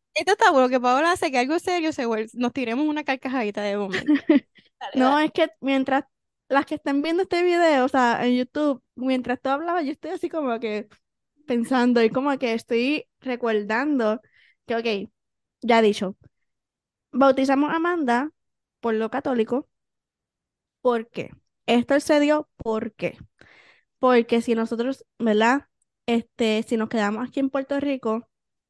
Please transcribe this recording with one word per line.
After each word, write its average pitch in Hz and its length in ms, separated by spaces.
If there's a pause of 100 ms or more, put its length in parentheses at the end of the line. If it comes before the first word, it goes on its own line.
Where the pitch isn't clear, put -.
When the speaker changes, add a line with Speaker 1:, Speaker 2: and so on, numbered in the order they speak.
(160)
Speaker 1:
Esto 320 180
está 415 180
bueno, 254 180
que 254 100
Paola 254 320
hace 359 200
que 254 80
algo 262 200
serio 339 320
se 277 140
vuel-, 220 280
nos 240 200
tiremos 247 340
una 302 160
carcajadita 254 600
de 202 140
momento. 190 500
Speaker 2:
<laughs> 285 200 (320)
Speaker 1:
Dale, - 160
Speaker 2:
No, 262 240
Speaker 1:
dale. - 0
Speaker 2:
es 311 140
que 320 160 (120)
mientras, 269 440 (440)
las 269 160
que 311 100
estén 285 280
viendo 330 200
este 349 200
video, 339 420
o 277 40
sea, 240 360
en 247 120
YouTube, 277 460 (120)
mientras 254 460
tú 262 80
hablabas, 330 360
yo 269 80
estoy 302 180
así 359 180
como 262 300
que 214 300 (580)
pensando 240 560
y 226 80
como 277 280
que 233 140
estoy 247 540 (140)
recordando 233 1000 (460)
que, 226 100
ok, 220 340 (500)
ya 226 200
dicho, 202 360 (960)
bautizamos 269 600
a 320 60
Amanda 311 540 (500)
por 226 140
lo 220 160
católico. 247 580 (1120)
¿Por 233 280
qué? - 220 (340)
Esto 240 340
se 294 200
dio, 302 380
¿por 220 360
qué? - 240 (840)
Porque 240 420
si 233 140
nosotros, 233 500 (140)
¿verdad? 226 480 (400)
Este, 226 560
si 226 140
nos 220 120
quedamos 214 380
aquí - 140
en 269 80
Puerto 277 300
Rico, 254 500 (400)